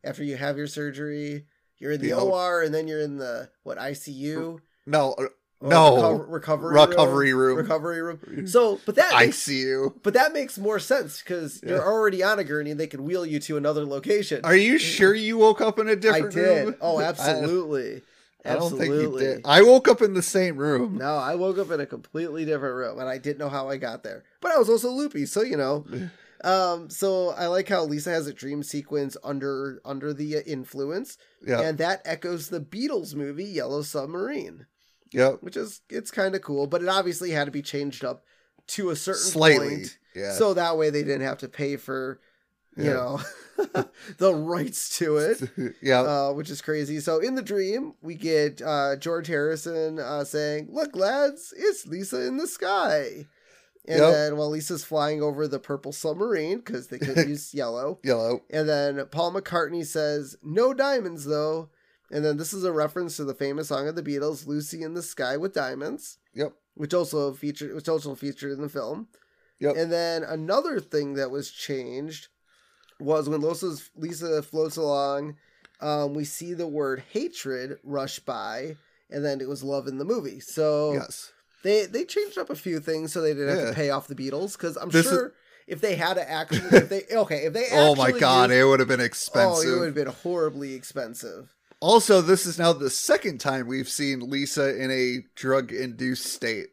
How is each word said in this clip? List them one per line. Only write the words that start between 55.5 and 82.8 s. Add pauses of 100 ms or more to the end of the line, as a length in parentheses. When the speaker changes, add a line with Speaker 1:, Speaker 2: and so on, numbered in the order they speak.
Speaker 1:
purple
submarine,
'cause
they
couldn't
Speaker 2:
<laughs>
Speaker 1:
use
yellow.
Speaker 2:
Yellow.
Speaker 1:
And
then
Paul
McCartney
says,
"No
diamonds,
though." (420)
And
then
this
is
a
reference
to
the
famous
song
of
the
Beatles,
"Lucy
in
the
Sky
with
Diamonds." (160)
Speaker 2:
Yep. (220)
Speaker 1:
Which
also
featured,
which
also
featured
in
the
film. (520)
Speaker 2:
Yep.
Speaker 1:
And
then
another
thing
that
was
changed (720)
was
when
Lisa's,
Lisa
floats
along, (440)
um,
we
see
the
word (100)
hatred
rush
by, (320)
and
then
it
was
love
in
the
movie.
So
Speaker 2:
Yes. (300)
Speaker 1:
they,
they
changed
up
a
few